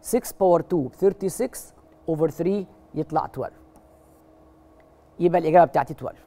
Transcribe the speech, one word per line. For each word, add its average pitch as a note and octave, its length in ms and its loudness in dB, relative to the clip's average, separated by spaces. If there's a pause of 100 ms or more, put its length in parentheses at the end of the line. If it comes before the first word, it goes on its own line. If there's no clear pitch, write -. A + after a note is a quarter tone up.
(160)
six A#3 60 2
power F3 400 2
two D3 420 -4
thirty-six F#3+ 680 -4 (380)
over D#3+ 180 0
three F#3 360 -2 (300)
يطلع - 440 -4
twelve. - 420 -12 (1400)
يبقى F3 200 2
الإجابة D#3+ 240 6
بتاعتي C#3+ 300 -2
twelve. - 320 -14